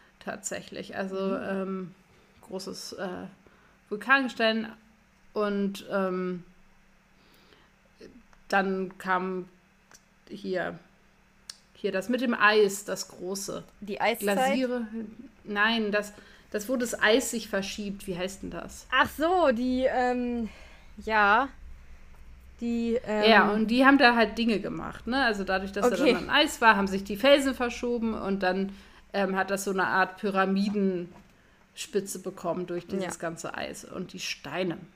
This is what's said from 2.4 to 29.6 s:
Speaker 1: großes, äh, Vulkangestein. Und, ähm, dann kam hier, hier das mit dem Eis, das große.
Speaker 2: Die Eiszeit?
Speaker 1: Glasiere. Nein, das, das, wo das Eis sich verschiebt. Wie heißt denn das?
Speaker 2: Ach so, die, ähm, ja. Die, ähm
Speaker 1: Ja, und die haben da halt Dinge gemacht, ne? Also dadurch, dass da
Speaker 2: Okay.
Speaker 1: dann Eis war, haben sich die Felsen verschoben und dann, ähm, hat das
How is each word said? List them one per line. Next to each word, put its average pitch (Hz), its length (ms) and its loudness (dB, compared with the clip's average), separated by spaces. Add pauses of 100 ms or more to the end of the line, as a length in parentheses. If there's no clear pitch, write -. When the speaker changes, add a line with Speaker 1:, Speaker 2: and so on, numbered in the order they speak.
Speaker 1:
großes, - 500 -12
äh, 185 160 -8 (800)
Vulkangestein. 226 800 0 (640)
Und, 202 580 -2
ähm, 185 540 -4 (2000)
dann 190 520 0
kam 185 500 -2 (800)
hier, 180 500 -6 (960)
hier 196 160 -4
das 190 180 -4
mit 247 120 0
dem 240 140 0
Eis, 208 500 4
das - 240 -6
große. 185 560 -8 (160)
Speaker 2:
Die 202 200 -8
Eiszeit? 202 360 0
Speaker 1:
Glasiere. 254 500 0 (560)
Nein, 214 480 2
das, 202 220 0 (400)
das, 208 160 -6
wo 262 80 0
das 233 260 -2
Eis 233 300 4
sich 233 160 -6
verschiebt. 196 580 -6
Wie 185 100 -4
heißt 185 280 -8
denn 175 80 -8
das? - 400 -12
Speaker 2:
Ach 269 180 4
so, 330 400 4
die, 254 380 0
ähm, 240 600 0 (560)
ja. 220 440 4 (1120)
Die, 233 460 0
ähm 214 240 4
Speaker 1:
Ja, 208 200 8
und 214 180 2
die 247 180 6
haben 277 120 8
da 240 180 6
halt 220 200 2
Dinge 233 220 2
gemacht, 160 480 -8
ne? 262 180 0
Also 208 200 -2
dadurch, 190 260 -2
dass 208 200 2
da 190 40 0
Speaker 2:
Okay. 302 180 4
Speaker 1:
dann 175 160 -2
Eis 294 320 2
war, 220 140 8
haben 196 140 2
sich 196 160 -4
die 202 120 -6
Felsen 269 380 6
verschoben 240 600 -2
und 196 280 -4
dann, 190 300 0 (400)
ähm, 196 240 0
hat 190 160 0
das 196 100 -2